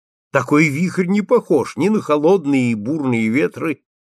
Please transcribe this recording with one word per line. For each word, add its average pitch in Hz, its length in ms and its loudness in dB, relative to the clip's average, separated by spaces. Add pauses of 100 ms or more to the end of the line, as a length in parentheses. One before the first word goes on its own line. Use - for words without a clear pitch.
(300)
Такой 147 380 2
вихрь 175 400 -2
не 202 140 0
похож 196 540 0
ни 170 140 0
на 220 100 0
холодные 143 720 2
и 117 40 0
бурные 117 540 -2
ветры, 143 540 -4 (220)